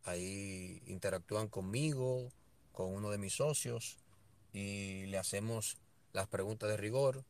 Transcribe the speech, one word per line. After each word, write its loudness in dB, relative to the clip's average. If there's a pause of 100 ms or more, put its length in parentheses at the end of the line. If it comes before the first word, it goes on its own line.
Ahí -4
interactúan 0
conmigo, 0 (400)
con -2
uno 0
de 0
mis -2
socios, 0 (560)
y -2
le 0
hacemos 0 (360)
las 0
preguntas 0
de 4
rigor 4